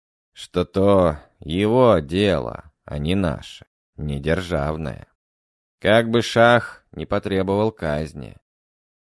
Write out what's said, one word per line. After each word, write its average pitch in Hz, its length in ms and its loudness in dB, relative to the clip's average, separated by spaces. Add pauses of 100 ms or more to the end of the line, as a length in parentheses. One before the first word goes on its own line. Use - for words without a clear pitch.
(340)
что - 320 -6
то 95 520 2 (220)
его 104 600 2
дело, 78 720 -2 (140)
а 73 120 -10
не 78 180 -2
наше, 85 500 -6 (300)
не 71 240 -8
державное. 78 880 -4 (720)
Как 113 300 4
бы 117 120 2
шах 117 720 2
не - 140 -10
потребовал 98 680 -2
казни. 76 680 -8 (720)